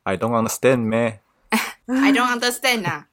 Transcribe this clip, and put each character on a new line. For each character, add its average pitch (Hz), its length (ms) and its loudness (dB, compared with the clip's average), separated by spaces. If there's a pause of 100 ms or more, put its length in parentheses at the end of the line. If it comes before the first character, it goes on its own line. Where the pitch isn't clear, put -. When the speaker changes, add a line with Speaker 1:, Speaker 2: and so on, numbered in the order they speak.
Speaker 1:
I 95 160 -2
don't 113 280 0
understand, 123 340 2
man. 113 400 -2 (300)
Speaker 2:
<laughs> - 360 -4
I 269 260 2
don't 247 260 2
understand 240 480 -2
啊。 160 260 -6